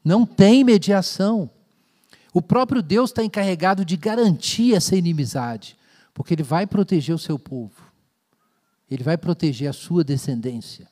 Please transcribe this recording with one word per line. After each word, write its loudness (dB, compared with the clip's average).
Não 4
tem 6
mediação. 0
O 2
próprio 0
Deus 0
tá -4
encarregado 0
de -2
garantir 0
essa 2
inimizade, -4
porque -6
ele -4
vai -2
proteger -2
o -4
seu -6
povo. -14
Ele -8
vai 0
proteger -2
a -8
sua -2
descendência. -6